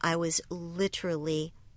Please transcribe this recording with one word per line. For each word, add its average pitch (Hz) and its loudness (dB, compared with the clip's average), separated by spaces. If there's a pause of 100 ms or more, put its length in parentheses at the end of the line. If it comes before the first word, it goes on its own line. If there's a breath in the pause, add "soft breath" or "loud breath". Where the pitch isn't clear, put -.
I 165 4
was 170 2 (100)
literally 170 0 (260)